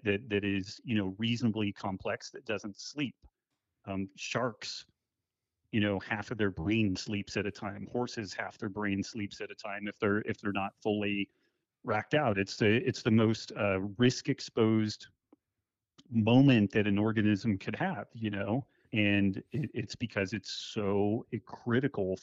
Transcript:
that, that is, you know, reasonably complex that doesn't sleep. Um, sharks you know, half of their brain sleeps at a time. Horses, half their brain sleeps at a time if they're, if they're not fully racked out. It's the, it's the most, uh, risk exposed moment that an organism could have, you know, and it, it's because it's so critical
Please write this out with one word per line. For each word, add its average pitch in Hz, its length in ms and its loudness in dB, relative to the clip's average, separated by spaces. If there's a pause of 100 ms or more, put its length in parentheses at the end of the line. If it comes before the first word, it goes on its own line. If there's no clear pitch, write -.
that, 104 260 0
that 101 140 2
is, 98 400 -2
you 120 100 -2
know, 95 240 0
reasonably 110 540 0
complex 104 580 -6
that - 140 -16
doesn't 104 360 -6
sleep. 139 360 -8 (720)
Um, 98 280 -4
sharks - 720 -6 (880)
you 107 60 2
know, 101 180 2
half 104 320 -6
of 113 80 -6
their 101 140 2
brain 101 420 0
sleeps 101 420 -6
at 101 100 -2
a 101 40 -2
time. 101 400 -10
Horses, 117 420 -6
half 101 260 -8
their 110 100 -6
brain 98 340 -2
sleeps - 380 -8
at 104 100 -10
a 101 60 -14
time 104 320 -10
if - 100 -12
they're, 104 320 2
if 104 100 -4
they're 101 120 -4
not 98 280 -4
fully 104 480 -2 (540)
racked 107 320 -2
out. 127 240 4
It's 98 180 -2
the, 104 160 6 (160)
it's - 140 -4
the 120 80 2
most, 110 480 4
uh, 98 220 2 (180)
risk 123 300 4
exposed 110 800 2 (1040)
moment 117 600 6
that 104 120 4
an 101 100 4
organism 104 600 2
could 110 160 -8
have, 156 400 -4
you 113 160 -4
know, 101 340 -4 (280)
and 101 580 2
it, 123 240 -4
it's - 220 -6
because 101 360 -4
it's 107 200 -8 (220)
so 104 520 0 (180)
critical 113 800 -2